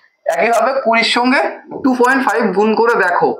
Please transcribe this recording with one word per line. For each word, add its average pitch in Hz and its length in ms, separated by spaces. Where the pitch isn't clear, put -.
একইভাবে 226 360
কুড়ির 226 340
সঙ্গে 254 240
টু 262 160
পয়েন্ট 247 280
ফাইভ 220 140
গুণ 214 120
করে 233 140
দেখো - 240